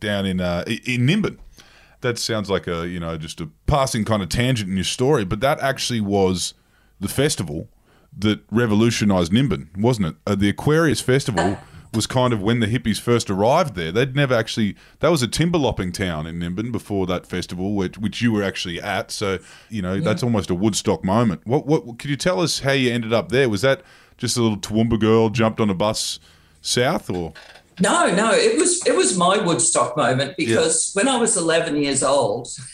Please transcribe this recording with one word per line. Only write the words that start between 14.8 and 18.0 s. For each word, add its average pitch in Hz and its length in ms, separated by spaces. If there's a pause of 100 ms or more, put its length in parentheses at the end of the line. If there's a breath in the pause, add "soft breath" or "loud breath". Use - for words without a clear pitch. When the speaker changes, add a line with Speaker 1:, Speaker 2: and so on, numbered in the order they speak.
Speaker 1:
that 147 80
was 160 140
a 117 60
timber 170 300
lopping 107 340
town 85 340
in 82 140
Nimbin 90 300
before 98 360
that 90 200
festival, 90 480
which, 95 220
which 98 240